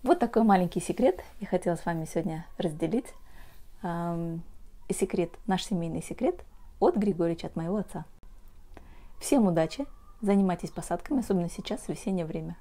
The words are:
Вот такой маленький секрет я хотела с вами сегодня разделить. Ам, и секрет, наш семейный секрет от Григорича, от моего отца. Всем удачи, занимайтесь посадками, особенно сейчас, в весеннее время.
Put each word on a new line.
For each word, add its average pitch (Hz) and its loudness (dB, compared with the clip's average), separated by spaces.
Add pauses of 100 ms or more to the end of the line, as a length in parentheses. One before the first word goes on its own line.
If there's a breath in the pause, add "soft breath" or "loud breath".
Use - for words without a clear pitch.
Вот 302 6
такой 233 4
маленький 185 6
секрет 247 2 (160)
я 202 -6
хотела 180 2
с - -8
вами 165 0
сегодня 165 -2 (100)
разделить. 170 -2 (720 soft breath)
Ам, 170 -2 (460)
и 196 -2
секрет, 180 0 (160)
наш 190 2
семейный 170 -2
секрет - -2 (360)
от 330 6
Григорича, 175 2
от - -8
моего 170 -2
отца. 180 -6 (1120 loud breath)
Всем 254 4
удачи, 165 2 (360)
занимайтесь 196 4
посадками, 175 -2
особенно 180 0
сейчас, - -6
в - -10
весеннее 175 -2
время. 160 -6